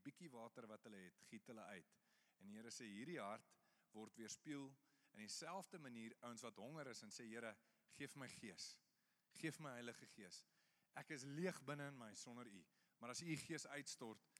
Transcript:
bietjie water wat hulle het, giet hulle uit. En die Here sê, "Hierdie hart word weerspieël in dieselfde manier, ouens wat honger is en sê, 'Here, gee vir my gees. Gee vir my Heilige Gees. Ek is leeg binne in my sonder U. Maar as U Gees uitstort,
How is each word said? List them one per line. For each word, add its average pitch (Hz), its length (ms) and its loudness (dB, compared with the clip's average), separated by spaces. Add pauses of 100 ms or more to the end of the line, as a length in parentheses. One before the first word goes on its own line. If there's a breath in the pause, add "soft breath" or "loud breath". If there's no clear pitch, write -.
bietjie 156 280 -4
water 113 360 -4
wat 107 140 -4
hulle 107 220 -6
het, - 240 -12
giet 110 220 -6
hulle 110 100 -2
uit. 90 360 -4 (420 loud breath)
En 98 100 -8
die 104 80 -2
Here 113 140 -2
sê, 123 180 0
"Hierdie 127 300 2
hart 107 340 0 (400 loud breath)
word 110 240 -4
weerspieël 135 580 0 (380 loud breath)
in - 60 -8
dieselfde 170 600 0
manier, 117 420 -2
ouens 117 200 0
wat 117 140 0
honger 139 320 0
is 117 160 0
en 107 60 -4
sê, 117 180 -2
'Here, 113 280 2 (380 loud breath)
gee 139 140 2
vir 143 120 -4
my 131 80 0
gees. - 480 -2 (580 soft breath)
Gee 160 180 6
vir 156 120 0
my 143 80 0
Heilige 120 360 0
Gees. - 380 -8 (480 soft breath)
Ek 143 180 -2
is 135 120 2
leeg 147 400 6
binne 143 240 2
in 139 100 -2
my 110 160 -4
sonder 120 340 -4
U. 98 180 -8 (340 soft breath)
Maar 120 100 0
as 123 120 4
U 165 140 6
Gees 147 320 2
uitstort, 131 520 0 (200 loud breath)